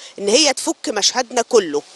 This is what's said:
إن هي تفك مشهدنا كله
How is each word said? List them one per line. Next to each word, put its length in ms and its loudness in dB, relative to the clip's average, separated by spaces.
إن 100 -4
هي 240 4
تفك 360 -6
مشهدنا 540 -2
كله 400 2